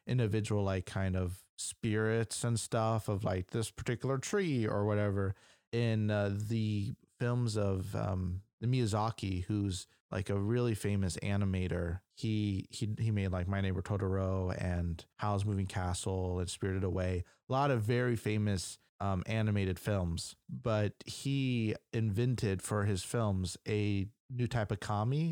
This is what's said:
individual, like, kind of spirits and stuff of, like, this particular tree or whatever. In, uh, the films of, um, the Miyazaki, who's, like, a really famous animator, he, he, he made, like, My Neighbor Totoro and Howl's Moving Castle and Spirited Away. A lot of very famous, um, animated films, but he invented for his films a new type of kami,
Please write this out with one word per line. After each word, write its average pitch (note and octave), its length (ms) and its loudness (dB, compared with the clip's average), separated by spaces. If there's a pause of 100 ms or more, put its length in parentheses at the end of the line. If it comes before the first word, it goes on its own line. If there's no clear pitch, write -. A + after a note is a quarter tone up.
individual, G#2+ 600 2
like, F#2+ 200 0
kind F#2+ 300 0
of F#2 300 -2 (100)
spirits A2 880 0
and A#2 160 2
stuff A2+ 480 0
of, G#2 160 0
like, F#2 280 -2
this A2+ 200 -2
particular B2+ 460 -2
tree C#3 500 0
or G#2 180 2
whatever. G2+ 500 2 (360)
In, A2 400 2
uh, G2+ 260 2
the G#2+ 560 0 (260)
films A#2+ 360 0
of, G2 400 0
um, F#2+ 460 -2 (180)
the A2+ 80 -2
Miyazaki, G#2+ 800 0
who's, G2+ 420 -2 (240)
like, G2 180 -2
a G2+ 80 0
really A#2 380 2
famous G2 480 0
animator, F#2 760 0 (160)
he, G#2 560 -2
he, G#2+ 280 -4
he A2+ 120 2
made, G2 180 2
like, F2+ 180 -2
My G2 140 0
Neighbor F#2+ 220 0
Totoro F#2+ 800 0
and F2 440 -2 (120)
Howl's G2+ 280 0
Moving G2 220 0
Castle F#2 720 -2
and F2+ 100 -2
Spirited F#2+ 340 -2
Away. F2+ 400 0 (240)
A - 60 -4
lot C#3 180 4
of A#2 120 2
very B2 340 2
famous, G#2 640 0 (220)
um, G2 260 0
animated G2+ 520 2
films, F2+ 560 -2 (140)
but A2 440 0 (120)
he B2+ 680 0 (200)
invented A2 680 2
for G#2+ 220 0
his G2+ 200 0
films G2 520 0 (120)
a G#2 400 0 (220)
new B2 180 -2
type A2 260 0
of G2 80 -4
kami, C3 500 0